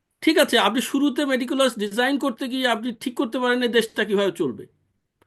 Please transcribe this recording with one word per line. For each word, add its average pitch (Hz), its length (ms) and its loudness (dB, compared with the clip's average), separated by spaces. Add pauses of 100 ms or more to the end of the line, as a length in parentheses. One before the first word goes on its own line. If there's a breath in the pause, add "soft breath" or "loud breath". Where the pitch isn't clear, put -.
(220)
ঠিক 320 160 2
আছে, 254 220 4
আপনি 208 220 2
শুরুতে 285 440 0
meticulous 262 540 0
ডিজাইন 240 400 0
করতে 277 280 -4
গিয়ে 254 200 -2
আপনি 226 260 -2
ঠিক 247 240 -10
করতে 262 220 -2
পারেন 247 220 0
এই 240 80 0
দেশটা 226 360 0
কিভাবে 196 260 2
চলবে, 131 360 -4 (600)